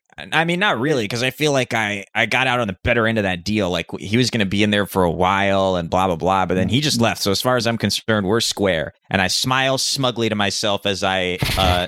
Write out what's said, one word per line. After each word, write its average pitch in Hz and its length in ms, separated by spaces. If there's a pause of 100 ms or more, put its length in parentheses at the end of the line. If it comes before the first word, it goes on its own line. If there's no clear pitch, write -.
(320)
I 160 120
mean, 170 160
not 196 180
really, 123 300
'cause 117 140
I 127 80
feel 147 220
like 131 200
I, 104 320 (100)
I 113 120
got 127 200
out 123 140
on 117 80
the 95 160
better 117 220
end 113 100
of 104 80
that 90 180
deal. 101 280
Like, 85 180
w-, - 180
he 101 120
was 127 100
gonna 110 160
be 98 180
in 104 80
there 104 140
for 92 180
a 85 80
while 95 640
and 85 120
blah, 92 200
blah, 87 80
blah, 92 300
but 90 80
then 92 140
he 117 140
just 120 180
left. 107 220
So 101 80
as 95 100
far 127 160
as 117 100
I'm 117 120
concerned, 104 480
we're 110 140
square. 87 520 (160)
And 98 140
I 92 60
smile 131 500
smugly 120 500
to 107 60
myself 101 500
as 95 180
I, 92 360 (180)
uh, 90 320